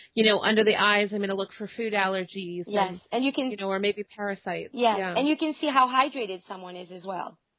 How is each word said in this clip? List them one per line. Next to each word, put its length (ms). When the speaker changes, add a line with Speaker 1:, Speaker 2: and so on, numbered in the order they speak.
Speaker 1:
you 120
know, 140
under 220
the 140
eyes, 340
I'm 100
gonna 140
look 200
for 200
food 200
allergies 720
Speaker 2:
Yes, 220
Speaker 1:
and, 100
Speaker 2:
and 120
you 80
can 180
Speaker 1:
you 60
know, 140
or 80
maybe 260
parasites. 680
Speaker 2:
Yes, 240
Speaker 1:
Yeah. 180
Speaker 2:
and 100
you 120
can 200
see 120
how 180
hydrated 580
someone 300
is 160
as 140
well. 320